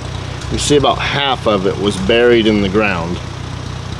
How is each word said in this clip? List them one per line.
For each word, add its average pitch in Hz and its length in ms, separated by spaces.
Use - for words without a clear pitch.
You - 60
see - 180
about 135 220
half 139 500
of 101 200
it 87 100
was 98 180
buried 117 400
in 107 140
the 101 80
ground. 90 480